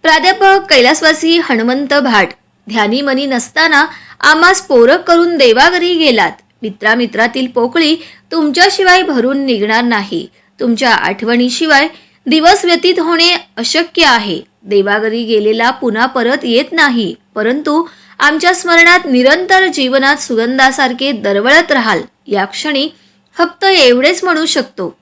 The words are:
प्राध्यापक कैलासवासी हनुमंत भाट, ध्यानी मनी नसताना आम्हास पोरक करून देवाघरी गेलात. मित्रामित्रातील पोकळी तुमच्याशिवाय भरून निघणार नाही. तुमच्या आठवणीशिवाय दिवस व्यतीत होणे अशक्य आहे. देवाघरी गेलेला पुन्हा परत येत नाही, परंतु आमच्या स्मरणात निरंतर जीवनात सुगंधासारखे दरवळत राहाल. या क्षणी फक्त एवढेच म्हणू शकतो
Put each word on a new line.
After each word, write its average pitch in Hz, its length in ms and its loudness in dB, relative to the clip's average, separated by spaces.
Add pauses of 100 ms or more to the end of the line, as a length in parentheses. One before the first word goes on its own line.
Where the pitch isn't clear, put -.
प्राध्यापक 381 640 2
कैलासवासी 311 720 2
हनुमंत 254 500 -2
भाट, 233 340 2 (400)
ध्यानी 220 340 -2
मनी 277 240 -2
नसताना 302 600 0 (340)
आम्हास 339 420 2
पोरक 277 460 2
करून 339 300 2
देवाघरी 330 560 2
गेलात. 247 380 0 (300)
मित्रामित्रातील 233 880 -4
पोकळी 277 480 0 (360)
तुमच्याशिवाय 359 720 2
भरून 277 440 -2
निघणार 220 380 0
नाही. 208 440 -4 (320)
तुमच्या 233 340 0
आठवणीशिवाय 247 920 0 (380)
दिवस 330 400 2
व्यतीत 349 340 0
होणे 339 360 0 (220)
अशक्य 330 480 -2
आहे. 208 360 0 (220)
देवाघरी 208 600 -2
गेलेला 220 480 0
पुन्हा 240 340 -2
परत 254 380 -2
येत 254 280 0
नाही, 247 440 -2 (200)
परंतु 294 500 -2 (340)
आमच्या 311 340 2
स्मरणात 349 520 2
निरंतर 339 640 2
जीवनात 269 500 0
सुगंधासारखे 262 920 -2
दरवळत 226 600 0
राहाल. 220 300 0 (260)
या 196 180 -2
क्षणी 294 440 -6 (480)
फक्त 339 260 -2
एवढेच 320 600 2
म्हणू 330 220 -2
शकतो - 560 -6